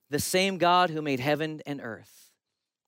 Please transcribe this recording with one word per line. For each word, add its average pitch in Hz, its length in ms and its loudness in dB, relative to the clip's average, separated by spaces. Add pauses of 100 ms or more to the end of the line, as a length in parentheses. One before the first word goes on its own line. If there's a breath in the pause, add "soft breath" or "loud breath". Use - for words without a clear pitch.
the 143 120 -4
same 190 380 0
God 175 320 4
who 156 120 -6
made 139 160 -2
heaven 147 480 -2
and 143 160 -8
earth." - 480 -16 (580)